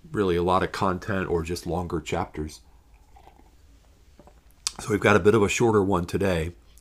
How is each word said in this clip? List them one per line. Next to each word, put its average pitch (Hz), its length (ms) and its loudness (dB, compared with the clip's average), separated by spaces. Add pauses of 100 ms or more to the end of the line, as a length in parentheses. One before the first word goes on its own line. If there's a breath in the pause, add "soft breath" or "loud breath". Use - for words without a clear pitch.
(120)
really 95 240 0
a 87 60 0
lot 90 220 2
of 85 80 -4
content 95 580 -4
or 82 140 -2
just 85 240 -8
longer 85 340 -4
chapters. 78 600 -8 (2250)
So - 100 -12
we've 101 100 0
got 104 160 6
a 101 40 6
bit 104 160 6
of 104 80 4
a 95 60 2
shorter 107 340 2
one 90 240 0
today. 87 460 -2 (280)